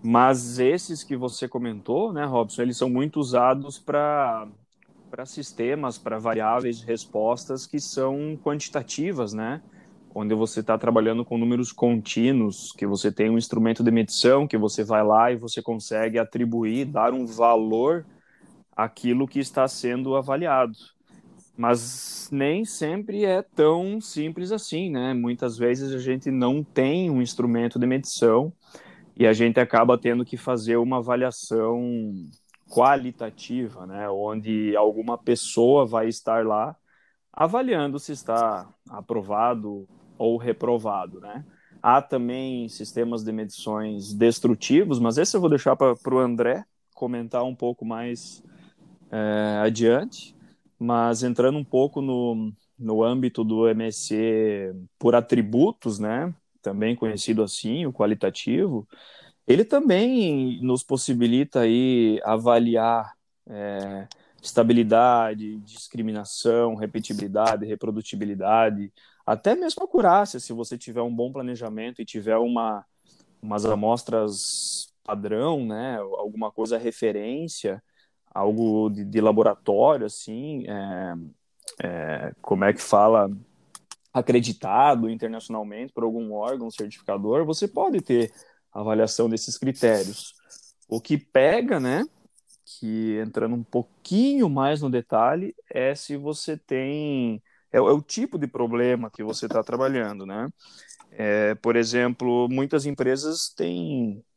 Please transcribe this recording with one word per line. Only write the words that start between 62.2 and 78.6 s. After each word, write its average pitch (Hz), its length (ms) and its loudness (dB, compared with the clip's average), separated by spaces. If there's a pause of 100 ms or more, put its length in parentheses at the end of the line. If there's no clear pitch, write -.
avaliar, 113 920 2 (340)
é, 98 600 -8 (340)
estabilidade, 113 1200 4
discriminação, 110 1120 -2
repetibilidade, 107 920 -2
reprodutibilidade, 104 1200 -2 (340)
até 113 300 2
mesmo 349 280 -4
acurácia, 202 560 4
se 120 140 -10
você 117 240 -8
tiver 117 240 -8
um 120 120 -4
bom 120 200 -4
planejamento 120 680 -10
e 113 40 -8
tiver 110 320 -2
uma, 113 480 0 (560)
umas 107 240 -4
amostras 107 1300 -2 (100)
padrão, 110 640 -4
né, 113 320 -6
alguma 104 520 -6
coisa 113 280 -4
referência, 113 1080 -4 (500)
algo 107 560 0